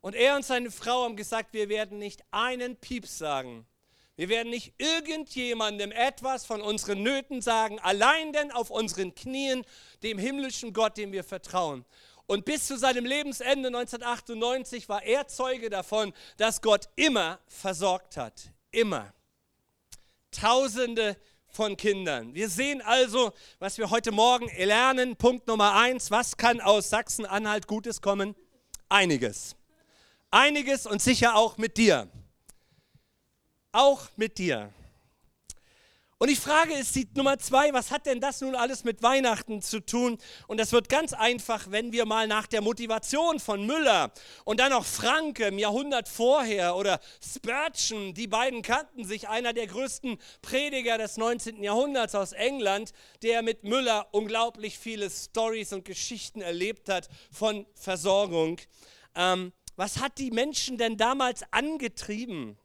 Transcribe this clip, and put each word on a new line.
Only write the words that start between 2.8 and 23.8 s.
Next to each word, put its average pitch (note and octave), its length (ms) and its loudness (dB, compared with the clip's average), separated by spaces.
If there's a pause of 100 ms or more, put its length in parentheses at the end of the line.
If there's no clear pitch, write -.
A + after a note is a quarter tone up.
sagen. B2+ 480 -6 (480)
Wir E3+ 140 -6
werden A3+ 220 -2
nicht A#3+ 280 -10
irgendjemandem B3 1120 -4
etwas B3+ 560 -2
von G#3+ 140 -6
unseren G#3 420 -4
Nöten C4+ 400 -2
sagen, A3 380 0
allein C4+ 520 2
denn D4 200 -4
auf A#3 180 -4
unseren G3 460 -4
Knien, C4 480 -4 (400)
dem G#3+ 140 -4
himmlischen C4 540 -6
Gott, G#3+ 240 2
dem G#3 140 -8
wir F#3+ 140 -8
vertrauen. E3+ 600 -6 (440)
Und G3+ 160 -2
bis D4 220 -2
zu C4+ 100 -6
seinem B3 280 2
Lebensende C4 680 -2
neunzehnhundertachtundneunzig A#3+ 1160 -4
war G#3 160 -4
er B3+ 240 0
Zeuge B3+ 420 -4
davon, G3+ 420 -2 (260)
dass G#3+ 220 0
Gott G#3+ 360 4
immer G3+ 500 2
versorgt F#3 680 -2
hat. B2 340 -10 (220)
Immer. F3 420 0 (1160)
Tausende A#3 840 0 (300)
von G#3 300 -4
Kindern. D#3 580 -2
Wir G#3 140 -4
sehen B3+ 340 -2
also, A#3 500 4 (280)
was G3 180 -8
wir G#3 120 -2